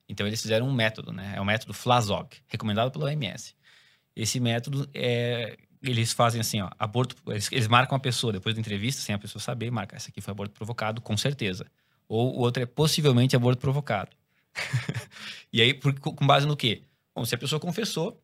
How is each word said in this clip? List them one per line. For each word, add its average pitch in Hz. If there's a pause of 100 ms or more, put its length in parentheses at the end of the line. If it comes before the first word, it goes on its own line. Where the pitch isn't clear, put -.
Então, 104
eles 110
fizeram 110
um 139
método, 110
né? 98
É 101
o 98
método 104
Flazoc, 104 (120)
recomendado 110
pela 151
O 139
M 147
S. - (640)
Esse 113
método, 120
é, 120 (260)
eles 117
fazem 117
assim, 113
ó, 90 (100)
aborto, 117 (120)
eles, 107
eles 117
marcam 127
a -
pessoa 127
depois 107
da 113
entrevista, 107
sem -
a 101
pessoa 104
saber, 120
marca, 107
"Esse -
aqui -
foi 98
aborto 101
provocado, 110
com 107
certeza." 104 (420)
Ou 117
o -
outro 120
é -
"possivelmente 139
aborto 123
provocado." 131 (440)
<laughs> -
E 113
aí, 123
por, 139
com 151
base 143
no 151
quê? 117 (300)
Bom, -
se 120
a -
pessoa 139
confessou, 170